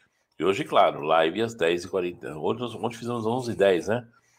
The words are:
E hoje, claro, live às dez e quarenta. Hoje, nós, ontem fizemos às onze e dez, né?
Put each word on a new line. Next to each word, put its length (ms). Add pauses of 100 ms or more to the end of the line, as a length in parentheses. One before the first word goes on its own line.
(380)
E 60
hoje, 200
claro, 380
live 400
às 120
dez 300
e 40
quarenta. 460
Hoje, 260
nós, 140
ontem 220
fizemos 240
às 60
onze 260
e 20
dez, 340
né? 200 (300)